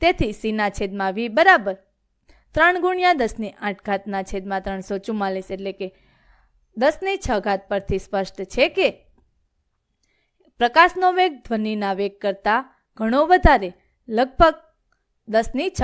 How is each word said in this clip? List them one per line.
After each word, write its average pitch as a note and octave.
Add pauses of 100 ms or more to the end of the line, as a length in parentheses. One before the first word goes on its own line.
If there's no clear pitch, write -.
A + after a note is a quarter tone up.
તેથી D4
સી A3
ના G#3+
છેદમાં G3
વી A#3
બરાબર A#3 (800)
ત્રણ F4
ગુણ્યા F4+
દસની A3
આઠ G3+
ઘાતના G3
છેદમાં F#3+
ત્રણસો G3
ચુમ્માલીસ, F#3+
એટલે F#3+
કે F#3+ (880)
દસની D#4+
છ - (120)
ઘાત G3
પરથી G3
સ્પષ્ટ G3
છે A#3+
કે F4 (1700)
પ્રકાશનો E4+
વેગ F4+
ધ્વનિના G#3+
વેગ G3
કરતાં G#3 (300)
ઘણો B3
વધારે, D#4 (380)
લગભગ C4 (720)
દસની A3+
છ F#4+